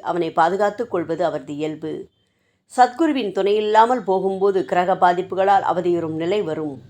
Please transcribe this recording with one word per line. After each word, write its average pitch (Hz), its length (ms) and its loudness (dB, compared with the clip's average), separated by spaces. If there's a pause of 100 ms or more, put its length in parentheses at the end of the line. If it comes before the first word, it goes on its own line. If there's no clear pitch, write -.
அவனை 170 300 -2
பாதுகாத்துக் 202 580 0
கொள்வது 165 340 -2
அவரது 147 300 -4
இயல்பு. 156 400 -6 (760)
சத்குருவின் 254 600 2
துணை 196 220 0
இல்லாமல் 220 500 4
போகும்போது 190 600 0
கிரக 180 300 0
பாதிப்புகளால் 185 680 2
அவதியுறும் 170 520 -2
நிலை 175 260 -2
வரும். 156 340 -6 (140)